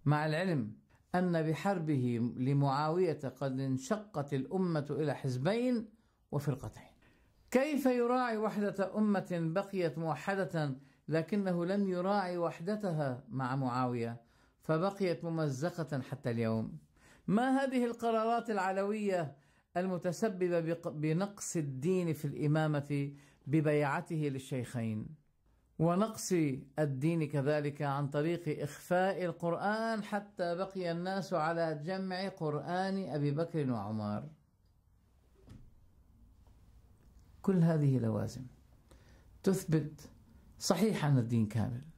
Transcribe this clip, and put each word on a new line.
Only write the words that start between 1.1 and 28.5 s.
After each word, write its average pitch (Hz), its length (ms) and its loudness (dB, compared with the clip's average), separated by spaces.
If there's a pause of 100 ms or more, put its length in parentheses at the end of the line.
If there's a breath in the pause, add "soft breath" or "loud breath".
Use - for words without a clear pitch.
أن 175 280 2
بحربه 147 920 0
لمعاوية 143 840 2
قد 131 400 -4
انشقت 139 720 -2
الأمة 156 560 0
إلى 143 260 0
حزبين 214 760 0 (420 soft breath)
وفرقتين. - 640 -4 (560 soft breath)
كيف 269 340 2
يراعي 247 520 2
وحدة 196 600 0
أمة 208 340 2
بقيت 170 680 -2
موحدة 165 800 -2 (320 loud breath)
لكنه 175 580 0
لم 196 220 2
يراعي 180 500 0
وحدتها 165 920 -2
مع 131 260 -2
معاوية 123 680 0 (400 soft breath)
فبقيت 170 600 0
ممزقة 156 800 -2
حتى 131 300 -6
اليوم؟ 113 460 0 (500 loud breath)
ما 262 360 2
هذه 254 220 0
القرارات 233 640 0
العلوية 196 840 0 (420 soft breath)
المتسببة 180 840 0
بق-، 165 300 -2
بنقص 160 680 -2
الدين 160 580 0
في 147 120 -6
الإمامة 143 880 0 (340 loud breath)
ببيعته 151 680 2
للشيخين 127 920 -2 (720)
ونقص 185 540 2 (460)
الدين 151 480 0
كذلك 147 540 0
عن 143 260 0
طريق 151 560 -2